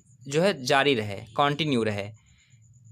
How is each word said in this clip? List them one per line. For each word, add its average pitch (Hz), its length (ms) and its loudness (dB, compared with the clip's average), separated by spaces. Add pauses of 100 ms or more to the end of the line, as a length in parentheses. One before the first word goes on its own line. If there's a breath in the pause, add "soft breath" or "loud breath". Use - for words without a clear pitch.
(280)
जो 147 140 0
है 175 220 0
जारी 139 300 4
रहे, 104 220 -4
कंटिन्यू 143 640 0
रहे। 104 300 -4 (800 soft breath)